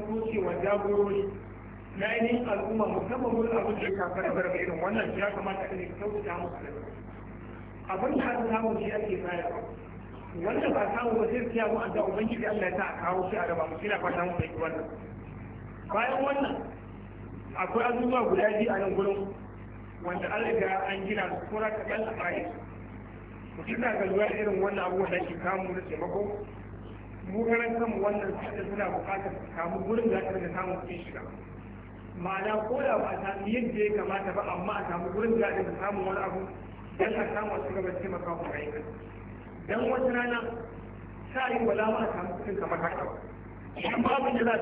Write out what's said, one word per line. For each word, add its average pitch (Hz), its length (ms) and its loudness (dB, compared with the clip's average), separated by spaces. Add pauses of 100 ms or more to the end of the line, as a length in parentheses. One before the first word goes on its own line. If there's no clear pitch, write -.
ko 214 60 -2 (180)
cewa 180 220 2 (100)
jagorori 202 600 4 (760)
na 196 80 2
ainihin 226 420 4
al'umma, 208 380 2
musamman 226 480 0
wurin 226 240 4
abin 214 160 2
da - 80 -2
ya 180 160 0
shafi 180 240 0
rabe 180 360 2
irin 175 220 0
wannan, 202 380 2
ya 202 160 4
kamata 190 320 -2
a 190 80 -4
ne 180 240 -4
kyautata 196 400 -2
musu 175 240 -4
da - 1300 -10
abin 247 220 2
da 247 80 4
aka 240 240 2
samu 220 300 2
shi 185 140 0
ake 185 240 0
bayarwa. 170 440 -2 (800)
Wanda 247 320 2
ba 277 120 4 (120)
samu 226 240 2
ba 214 80 6
sai 240 240 2
siya 226 160 2
mu 214 120 2
addu'a 190 280 2
Ubangiji 220 400 0
Allah 208 240 2
ya 185 80 -2
sa 190 80 2
a - 160 -4
kawo 180 260 2
shi - 80 0
a 170 100 2
raba 165 200 2
mu. 160 160 -6
Ina 202 160 2
fata 175 260 2
mun 180 140 0
fahimci 156 240 -2
wannan. 160 240 -2 (1080)
Bayan 262 300 4
wannan, 277 340 2 (1000)
akwai 226 260 2
azuzuwa 247 360 4 (100)
guda 185 240 6
biyu 214 160 4
a 196 80 2
nan 196 160 2
gurin 196 260 4 (840)
wanda 175 260 -2
an 214 160 2
riga 190 240 4 (160)
an 196 200 -2
gina 208 220 2
su, - 220 -4
kura 214 200 0
kaɗan 214 380 -2
a 226 60 -4
bayan 180 320 -2
su. - 120 -8 (1000)
Mutum 226 240 -2
na 240 120 4
ga 202 120 2
lura 190 280 4
irin 208 300 2
wannan 196 220 2
abubuwan 180 260 2
da 180 60 2
ake 170 260 -2
samu 185 300 0
na 180 80 -4
taimako, 180 420 -2 (1080)
mu 214 160 0
karan 233 340 4
kanmu 220 240 0
wannan 202 380 2
sai 202 240 -4
suna 202 240 -2
buƙatar 196 440 -2
su - 140 -8 (100)
samu 175 280 -2
gurin 226 260 4
da 190 100 4
za - 60 -2
ta 190 120 0
riga 175 160 -2
samun 185 220 -2
kuɗin 175 280 -8
shiga. - 160 -8 (960)
Ma'ana 196 520 0
ko 254 120 2
da 247 180 4
ba - 100 0
a 190 120 -2
samu 196 260 -2
yadda 226 320 2
ya 208 180 4
kamata 190 360 0
ba, 196 100 0
amma 185 300 -2
a 202 160 -2
samu 175 240 -2
gurin 226 260 4
da - 0 -
za 202 80 6
a 190 120 0
riga 180 220 0
samun 196 260 0
wani 190 140 0
abu 190 200 -2 (580)
don 220 160 4
a 208 100 0 (100)
samu 214 180 0
a 185 140 0
ci 190 80 -2
gaba 180 160 0
da 180 80 -4
taimaka 175 320 -4
wa 165 120 -4
ma'aikata. 151 500 -4 (760)
Dan 220 140 0 (100)
wata 262 220 4
rana, 240 260 2 (920)
sa 262 160 0
yi 233 180 2
ba - 100 6
za 214 100 4
mu 220 100 4
a 220 160 2
samu 180 240 -4
kuɗin 202 220 -4
kamar 165 220 0
haka 170 240 0
ba. 175 100 -4 (600)
Idan 233 260 2
babu 269 260 4
inda 240 160 4
za 233 80 6
a 214 100 4